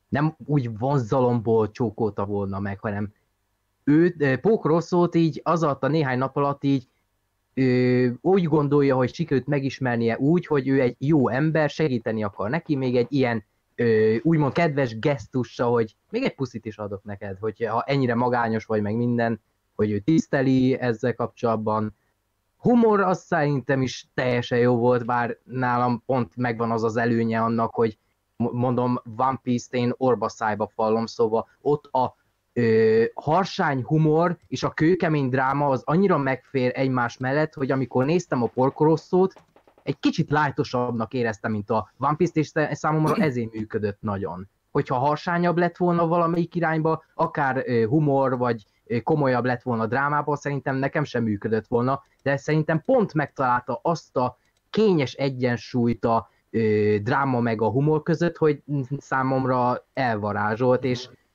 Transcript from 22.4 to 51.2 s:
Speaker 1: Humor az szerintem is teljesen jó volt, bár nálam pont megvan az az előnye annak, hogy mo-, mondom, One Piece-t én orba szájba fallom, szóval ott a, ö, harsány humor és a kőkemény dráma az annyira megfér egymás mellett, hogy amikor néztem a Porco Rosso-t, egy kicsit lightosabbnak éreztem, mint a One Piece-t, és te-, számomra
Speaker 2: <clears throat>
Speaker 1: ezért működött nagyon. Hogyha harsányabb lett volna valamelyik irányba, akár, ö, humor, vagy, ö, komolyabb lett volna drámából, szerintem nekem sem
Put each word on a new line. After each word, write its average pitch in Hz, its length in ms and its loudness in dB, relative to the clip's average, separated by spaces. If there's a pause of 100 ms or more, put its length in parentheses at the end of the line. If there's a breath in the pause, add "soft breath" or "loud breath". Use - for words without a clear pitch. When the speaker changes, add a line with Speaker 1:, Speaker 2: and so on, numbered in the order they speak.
Speaker 1:
Humor 226 440 4
az 185 200 0
szerintem 143 600 0
is 127 320 -6
teljesen 123 440 -2
jó 123 180 4
volt, 120 280 2
bár 117 400 -2
nálam 123 600 -2
pont 127 300 -2
megvan 117 340 -2
az 113 140 -2
az 113 120 0
előnye 117 460 0
annak, 113 320 0
hogy 113 240 0 (380)
mo-, 117 160 -2
mondom, 123 480 0 (160)
One 127 260 -2
Piece-t 120 320 -4
én 120 220 0
orba 113 320 0
szájba 107 460 -4
fallom, 113 320 0
szóval 110 420 0 (120)
ott 147 260 -2
a, 127 300 -2 (360)
ö, 113 520 4 (100)
harsány 156 720 0
humor 156 520 2 (120)
és - 140 -6
a 143 80 -2
kőkemény 156 580 2
dráma 135 380 0
az 131 180 0
annyira 180 320 2
megfér 131 580 -2
egymás 127 440 -2
mellett, 143 360 -2
hogy 139 160 -4
amikor 127 340 0
néztem 147 380 -2
a 113 40 0
Porco 131 380 0
Rosso-t, 180 600 2 (380)
egy - 160 -6
kicsit - 320 -2
lightosabbnak 123 840 -2
éreztem, 113 360 -4
mint 104 200 -4
a 110 280 -2
One 143 180 -2
Piece-t, 165 200 0
és 151 160 -2
te-, 151 220 -2
számomra 156 460 0
Speaker 2:
<clears throat> 190 40 2
Speaker 1:
ezért 123 280 -2
működött 107 480 -6
nagyon. 98 480 -6 (220)
Hogyha 143 280 -2
harsányabb 165 600 0
lett 175 180 0
volna 170 300 0
valamelyik 170 480 0
irányba, 160 500 -2 (100)
akár, 147 520 -2
ö, 117 180 2
humor, 135 540 2
vagy, 120 260 -2 (220)
ö, 117 140 -2
komolyabb 131 440 0
lett 123 180 -2
volna 113 240 -2
drámából, 143 500 -2
szerintem 139 400 -4
nekem 139 280 -2
sem 123 180 -4